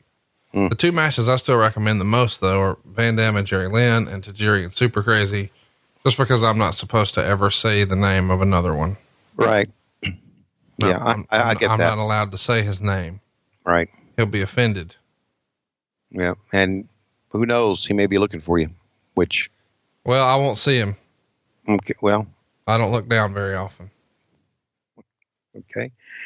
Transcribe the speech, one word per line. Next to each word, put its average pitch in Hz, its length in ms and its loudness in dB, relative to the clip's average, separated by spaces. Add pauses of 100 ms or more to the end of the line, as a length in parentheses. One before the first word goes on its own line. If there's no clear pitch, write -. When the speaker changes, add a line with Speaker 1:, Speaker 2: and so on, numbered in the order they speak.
(520)
Speaker 1:
Hmm. 98 160 2
Speaker 2:
The 110 80 -2
two 175 160 2
matches 151 360 0
I 127 80 2
still 127 220 0
recommend 107 420 0
the 92 40 -2
most, 113 360 0
though, 95 200 2
are 95 240 -2
Van 113 320 -2
Dam 110 200 2
and 98 100 0
Jerry 95 220 -2
Lynn 113 380 2
and 98 160 -10
Tajiri 104 420 -2
and 87 80 -12
Super 113 300 0
Crazy, 101 480 0 (540)
just 131 120 2
because 120 260 0
I'm 110 160 2
not 98 160 0
supposed 104 400 -2
to - 100 0
ever 98 260 0
say 104 340 2
the 95 120 0
name 95 340 2
of 92 100 2
another 90 340 2
one. 82 220 -2 (400)
Speaker 1:
Right. 110 340 2 (320)
Speaker 2:
No, - 840 -6
Speaker 1:
Yeah, 90 100 0
I, 117 140 0
Speaker 2:
I'm, 104 180 -6
Speaker 1:
I, 110 80 2
I 117 120 2
Speaker 2:
I'm, 110 80 0
Speaker 1:
get 110 120 0
Speaker 2:
I'm 110 80 2
Speaker 1:
that. 87 180 2
Speaker 2:
not - 20 -4
allowed 107 340 -2
to 95 60 -10
say 113 240 0
his 101 200 -4
name. 95 380 -4 (440)
Speaker 1:
Right. 85 240 2 (280)
Speaker 2:
He'll 113 100 0
be 101 160 -4
offended. 98 540 -2 (1120)
Speaker 1:
Yeah, 90 240 -4 (180)
and 95 360 0 (400)
who 113 180 -2
knows? 117 400 0
He 104 80 -2
may 101 120 2
be 98 120 0
looking 98 220 -2
for 85 180 0
you, 80 120 0 (440)
which - 360 -2 (540)
Speaker 2:
Well, 131 220 2
I 131 100 4
won't 139 220 0
see 135 200 0
him. 101 180 -2 (720)
Speaker 1:
Okay, 101 320 -2
well. 104 260 0 (400)
Speaker 2:
I 110 120 2
don't 110 140 0
look 117 160 -2
down 110 260 0
very 98 200 -4
often. 95 360 -10 (1700)
Speaker 1:
Okay. 110 360 -12 (340)